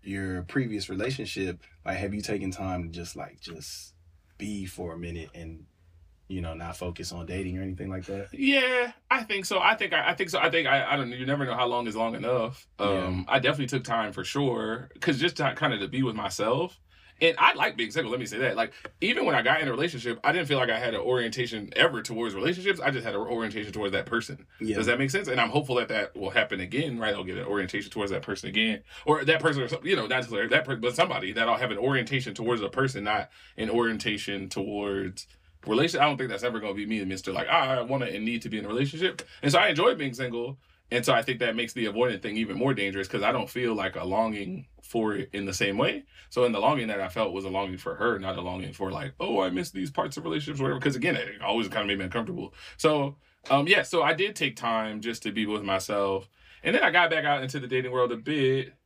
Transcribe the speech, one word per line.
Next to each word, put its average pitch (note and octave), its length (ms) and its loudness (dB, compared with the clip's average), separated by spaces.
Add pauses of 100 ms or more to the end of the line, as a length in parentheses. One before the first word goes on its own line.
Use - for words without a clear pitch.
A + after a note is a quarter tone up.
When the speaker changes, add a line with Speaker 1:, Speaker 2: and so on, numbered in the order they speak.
Speaker 1:
your F#2+ 400 -4
previous A2 460 -2
relationship, G2 720 -4 (240)
like, F2+ 120 -2
have G2 140 -4
you G#2 80 -4
taken G2 300 -4
time F2+ 320 -4
to E2+ 80 -6
just, E2+ 260 -10
like, - 240 -12
just - 540 -14 (420)
be G2+ 300 -6
for F2 280 -8
a E2+ 40 -10
minute E2+ 360 -8
and, E2 300 -12 (640)
you F#2 140 -6
know, E2 140 -4
not E2+ 220 -8
focus F2 360 -6
on E2+ 140 -8
dating F#2 320 -4
or F#2+ 40 -4
anything F#2 280 -6
like F#2 160 -6
that? G2 260 -6
Speaker 2:
Yeah, B3+ 600 2 (180)
I B3+ 120 4
think G3+ 220 -4
so. F#3+ 160 2
I G3 160 8
think G3 160 -2
I, D#3+ 180 4
I F3 40 2
think F#3 160 -2
so. F#3 100 0
I E3 100 4
think E3 160 2
I, C3+ 280 4
I - 20 2
don't B2 140 -2
know. B2 60 -8
You B2+ 100 -4
never C#3+ 180 2
know A#2+ 100 -2
how B2 120 2
long A#2+ 200 0
is G#2+ 80 -4
long A2+ 200 0
enough. A#2+ 520 0 (140)
Speaker 1:
Yeah. G#2 60 2 (200)
Speaker 2:
Um, F2+ 220 -2
I A2+ 100 6
definitely C#3 280 2
took C#3 180 -2
time A2 280 -2
for F#2 120 -6
sure, A#2 640 -2 (120)
'cause C3+ 200 2
just E3+ 160 0
to, C#3+ 180 0
kind D3+ 200 0
of G2+ 60 -4
to F#2+ 80 -4
be C3 140 0
with A2+ 140 0
myself. A2 640 -2 (400)
And E3 180 6
I - 140 8
like - 240 0
being A2+ 160 -2
single. A#2+ 180 -2
Let B2 80 0
me A#2 80 -4
say G#2+ 120 -6
that. B2 180 0
Like, A2+ 160 0 (300)
even A#3 240 2
when E3 100 2
I B2 60 2
got B2+ 180 4
in C#3+ 80 -2
a - 20 -2
relationship, B2 540 -2
I F3 80 4
didn't E3+ 160 0
feel C#3+ 100 2
like A#2+ 120 2
I A2+ 100 0
had A#2 140 -2
an A2 60 -2
orientation A#2 760 0
ever C3+ 260 4
towards A2+ 320 -2
relationships. F3+ 460 0
I C#3 100 2
just B2 140 -4
had G#2+ 100 -4
an G2+ 60 0
orientation A2 520 -4
towards G#2 200 -2
that G2 140 -2
person. A#2 400 -4 (120)
Speaker 1:
Yeah. A2 180 -2
Speaker 2:
Does A2 100 2
that A#2+ 120 4
make C#3 120 0
sense? G3 180 0
And B2+ 120 0
I'm A2+ 100 2
hopeful C3+ 260 2
that A2+ 120 2
that G#2+ 280 -2
will G2 140 -4
happen G#2+ 300 0
again, A#2 380 -2
right? G#2+ 160 0
I'll F#2+ 80 -6
get F2+ 160 -6
an - 60 -6
orientation G2+ 460 -2
towards G2+ 200 -2
that F#2+ 120 -2
person G2 260 -6
again, G#2+ 340 0 (240)
or D3 180 4
that D#3+ 160 6
person, C#3+ 220 2
or A#2 60 -2
some, B2 180 -4
you F#3 80 4
know, - 120 0
not B2+ 100 0
necessarily A2+ 320 -2
that D3+ 160 4
person, B2 160 -4
but A#2+ 160 0
somebody B2+ 360 0
that A2+ 160 2
I'll - 100 4
have B2 120 0
an G2+ 80 -2
orientation B2+ 560 0
towards A#2 280 0
a G2 80 -2
person, C3 340 0
not G#2+ 260 0 (280)
an A2 120 -2
orientation G#2 800 0
towards G2 800 -4 (380)
relation. C3 340 4
I C#3+ 40 -10
don't D3 140 -2
think C3 100 -4
that's G#2 140 -6
ever A2+ 180 -2
gonna G2+ 140 -6
be G#2 100 -6
me, G#2+ 220 -4
Mister F#2+ 260 -6
Like, - 160 -4
"I C3 320 2
wanna B2+ 260 -2
and G#2 180 -6
need A#2 180 -2
to G#2+ 80 -8
be G#2+ 80 -4
in G#2 80 -6
a - 20 -8
relationship." C#3+ 540 -2 (180)
And C#3+ 100 2
so F3 80 6
I G#3 100 6
enjoy F3+ 260 4
being C#3 180 -4
single. B2 460 -4 (320)
And A#2+ 160 2
so C3+ 80 6
I A2+ 80 4
think A#2+ 160 -2
that A2+ 180 0
makes A#2 160 -2
the A2+ 140 -2
avoidant G#2+ 340 2
thing G#2+ 160 -4
even G#2 220 -2
more C3 160 2
dangerous, G2 340 -2
'cause G#2 140 -2
I A2 100 4
don't - 160 -2
feel, A#2+ 260 0
like, F#2+ 220 -2
a F2 80 -4
longing A2 600 -2 (160)
for A2 340 0
it - 160 -6
in G2+ 140 -4
the F#2 80 -4
same G2+ 240 0
way. C#4+ 260 2 (240)
So B2 160 2
in A#2+ 80 4
the G2+ 80 0
longing B2 280 4
that G2+ 120 -2
I F#2 80 -2
felt G#2 240 0
was F#2+ 140 -4
a - 20 -4
longing F#2+ 300 -2
for E2 160 -6
her, A2 240 2
not F#2 180 -4
a F2 60 -6
longing F2+ 320 -6
for, F#2+ 180 -4
like, - 260 -8
"Oh, G3+ 220 0
I F#3 80 2
miss F3+ 220 -2
these F#3 200 -4
parts - 280 -2
of E3 60 -10
relationships," D3+ 360 -4
or C3+ 40 2
whatever. C3 160 0
'Cause C#3 160 2
again, C#3 200 0
it - 240 -8
always G2+ 280 0
kinda G#2 180 -2
made G2+ 120 0
me F#2+ 60 -2
uncomfortable. F#2+ 480 -4 (240)
So, C#3+ 400 2 (320)
um, C#3+ 180 6
yeah, F#3+ 140 8
so E3+ 220 2
I D#3 100 6
did G3+ 240 0
take C3+ 200 -2
time A2 440 0
just A2+ 220 -4
to G#2+ 100 -4
be G#2+ 140 0
with G#2 160 0
myself. G2 640 0 (340)
And A3+ 140 2
then - 80 6
I - 60 6
got E3+ 200 6
back D#3 140 2
out C#3+ 180 2
into C3+ 160 -4
the B2+ 80 -6
dating B2+ 240 0
world B2 220 4
a A#2 60 -2
bit. C3+ 560 2 (120)